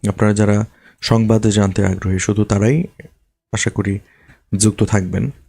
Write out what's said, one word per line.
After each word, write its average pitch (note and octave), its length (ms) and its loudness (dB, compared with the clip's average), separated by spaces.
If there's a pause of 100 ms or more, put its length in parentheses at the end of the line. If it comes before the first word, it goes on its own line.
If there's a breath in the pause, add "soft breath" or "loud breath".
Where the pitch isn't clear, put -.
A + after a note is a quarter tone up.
আপনারা G#2+ 240 0
যারা G#2 320 2 (360 soft breath)
সংবাদ A2+ 460 2
জানতে G2 380 2
আগ্রহী F#2 340 -2
শুধু G#2 240 0
তারাই A2+ 400 0 (680)
আশা A2 180 -2
করি G2 300 -4 (580 soft breath)
যুক্ত G#2+ 260 2
থাকবেন। G2+ 480 -2 (160)